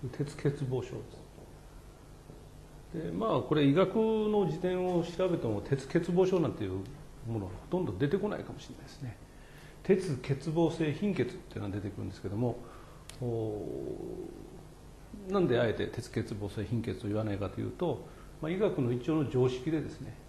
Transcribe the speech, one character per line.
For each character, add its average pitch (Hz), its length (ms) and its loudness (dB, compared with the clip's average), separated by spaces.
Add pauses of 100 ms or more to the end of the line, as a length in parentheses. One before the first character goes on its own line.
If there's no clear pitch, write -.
(120)
鉄 - 240 -4
欠 - 120 0
乏 131 340 -2
症 - 80 -8 (2000)
で 165 80 -4
す。 160 60 -4
で、 165 40 -4
ま 190 260 2
あ、 127 40 4
こ - 140 2
れ 147 100 6
医 139 80 10
学 185 240 6
の 214 540 4
辞 156 80 -2
典 180 280 2
を 175 160 4
調 185 280 2
べ 170 80 2
て - 80 -2
も、 104 160 0
鉄 - 260 0
欠 170 220 4
乏 180 180 8
症 185 120 6
な 147 80 4
ん 104 40 0
て - 120 -2
い - 40 0
う 92 40 -2 (540)
も 113 120 -2
の 95 80 -2
は 90 40 -6 (200)
ほ 175 80 2
と - 20 2
ん 170 60 0
ど 104 120 -2
出 143 80 4
て 190 120 4
こ - 100 0
な - 100 -2
い - 60 -6
か - 80 -10
も - 80 -10
し - 80 -14
れ - 60 -12
な - 80 -14
い - 20 -14
で - 60 -16
す - 100 -14
ね。 123 160 -8 (680)
鉄 180 340 4
欠 - 180 0 (160)
乏 160 200 4
性 156 220 2
貧 202 220 0
血 131 80 2
っ - 160 -2
て - 160 -16
い - 40 -4
う 101 40 -4
の 104 80 -4
が 95 60 -2
出 104 40 -2
て 101 80 -4
く 95 120 -8
る 98 40 -4
ん 95 60 -4
で 95 40 -10
す - 60 -16
け - 80 -6
ど 98 80 -4
も、 117 220 0 (640)
お 110 400 -2 (1700)
ー、 - 20 0
な 202 80 6
ん 170 80 6
で 120 100 6
あ 120 80 6
え 107 60 4
て - 140 0
鉄 - 240 -6
欠 110 240 0
乏 101 200 -6
性 107 100 -2
貧 110 180 0
血 98 180 -2
と 104 80 -4
言 101 80 0
わ 110 80 2
な 107 80 0
い 98 60 -2
か 95 100 -2
と 113 140 -4
い 107 40 -2
う 104 40 -4
と、 - 360 -2 (360)
ま 156 80 -2
あ、 - 20 0
医 190 60 0
学 190 240 4
の 120 100 4
一 123 180 -2
応 156 120 6
の 131 80 0
常 127 180 6
識 127 220 0
で 156 100 2
で 135 80 -4
す - 140 -10
ね - 120 -10 (140)